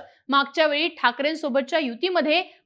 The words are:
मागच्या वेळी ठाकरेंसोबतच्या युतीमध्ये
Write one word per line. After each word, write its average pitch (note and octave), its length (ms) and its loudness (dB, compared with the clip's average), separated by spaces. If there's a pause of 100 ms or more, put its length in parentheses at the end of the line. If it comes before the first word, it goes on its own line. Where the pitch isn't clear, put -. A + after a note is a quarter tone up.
(300)
मागच्या C#4 380 2
वेळी D4+ 200 0 (100)
ठाकरेंसोबतच्या C#4+ 800 0
युतीमध्ये D#4 640 0 (240)